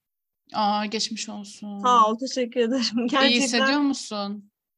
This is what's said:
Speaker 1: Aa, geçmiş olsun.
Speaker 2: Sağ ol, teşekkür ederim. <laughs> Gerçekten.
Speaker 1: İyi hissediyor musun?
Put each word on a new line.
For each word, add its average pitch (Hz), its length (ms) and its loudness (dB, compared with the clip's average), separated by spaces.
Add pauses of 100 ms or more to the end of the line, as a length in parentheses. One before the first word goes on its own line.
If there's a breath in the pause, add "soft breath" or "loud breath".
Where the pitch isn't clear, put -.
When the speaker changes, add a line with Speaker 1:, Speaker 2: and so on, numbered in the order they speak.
(540)
Speaker 1:
Aa, 208 320 0
geçmiş 214 420 -6
olsun. 208 500 -12
Speaker 2:
Sağ 233 320 4
ol, 226 80 -2
teşekkür 247 420 -4
ederim. 240 220 0 (140)
<laughs> - 0 -
Gerçekten. 254 340 2
Speaker 1:
İyi 240 100 4
hissediyor 269 400 2
musun? 208 680 -4 (280)